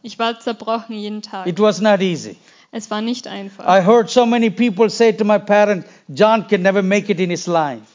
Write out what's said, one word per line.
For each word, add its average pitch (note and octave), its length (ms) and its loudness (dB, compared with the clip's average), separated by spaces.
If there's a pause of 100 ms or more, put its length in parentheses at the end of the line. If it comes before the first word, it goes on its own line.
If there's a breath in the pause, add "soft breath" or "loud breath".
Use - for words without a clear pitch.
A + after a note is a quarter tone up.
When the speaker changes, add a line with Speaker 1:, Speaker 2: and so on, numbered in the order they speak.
Speaker 1:
Ich A3 140 -18
war A#3 200 -4
zerbrochen A3+ 560 -6
jeden G#3 280 -10
Tag. F#3+ 240 -10
Speaker 2:
It F3 120 -4
was G#3 220 2
not G#3 180 2
easy. D#3 360 -4 (360 soft breath)
Speaker 1:
Es A3+ 200 -12
war G#3+ 100 -6
nicht A#3+ 260 -8
einfach. G3 380 -14
Speaker 2:
I F#3 180 4
heard A3 240 4
so B3 200 2
many A3+ 240 2
people A3 360 2
say A3+ 240 2
to A3 140 -2
my G#3 140 2
parents, G#3 480 2 (200 soft breath)
"John G#3 400 2
can G3 140 0
never F#3+ 220 2
make G3+ 280 0
it E3+ 80 -2
in F3+ 120 -2
his E3+ 160 -6
life." D3 340 -2 (140)